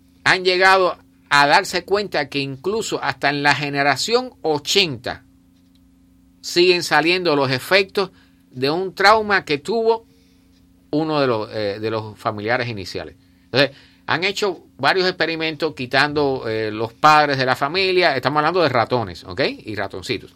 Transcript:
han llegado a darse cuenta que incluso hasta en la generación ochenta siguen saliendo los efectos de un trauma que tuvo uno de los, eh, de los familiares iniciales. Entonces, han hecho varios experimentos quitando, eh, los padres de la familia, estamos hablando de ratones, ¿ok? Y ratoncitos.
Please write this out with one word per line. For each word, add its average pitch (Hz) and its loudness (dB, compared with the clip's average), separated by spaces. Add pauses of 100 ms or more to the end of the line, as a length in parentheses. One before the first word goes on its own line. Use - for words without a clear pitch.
(240)
han 180 2
llegado 185 4 (320)
a 143 4
darse 175 2
cuenta 180 -2
que 139 -6
incluso 139 -6
hasta 143 -2
en 143 -4
la 143 4
generación 143 -2 (100)
ochenta 147 -2 (1160)
siguen 175 2
saliendo 165 2
los 135 2
efectos 190 0 (400)
de 131 -2
un 180 -4
trauma 202 4
que 147 -2
tuvo 226 -2 (840)
uno 156 -2
de 139 2
los, 110 -2
eh, 107 -4
de 110 -4
los 107 -6
familiares 117 -2
iniciales. 90 -10 (300)
Entonces, 135 0 (340)
han 151 -2
hecho 196 -4 (140)
varios 170 0
experimentos 160 -4
quitando, 135 -2
eh, 110 -4
los 110 -6
padres 151 4
de 131 0
la 127 2
familia, 180 2
estamos 135 0
hablando 165 2
de 151 2
ratones, 113 -2
¿ok? 92 -6 (240)
Y 107 -8
ratoncitos. 98 -8